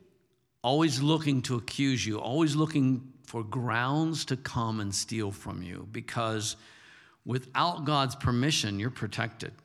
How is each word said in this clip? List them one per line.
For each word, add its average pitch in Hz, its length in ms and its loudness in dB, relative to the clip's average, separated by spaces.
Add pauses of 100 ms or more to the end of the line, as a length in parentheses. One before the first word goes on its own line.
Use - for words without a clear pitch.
(600)
always 139 400 4
looking 143 420 2
to 127 120 -2
accuse 123 500 0
you, 107 140 -4
always 151 360 2
looking 139 560 2 (140)
for 117 180 -6
grounds 127 800 0
to 131 120 -2
come 113 420 -2
and 101 140 -4
steal 104 380 -4
from 95 300 -10
you, 90 300 -12
because 110 640 -4 (720)
without 147 580 -2
God's 135 320 2
permission, 120 640 2
you're 113 120 -2
protected. - 600 -4 (140)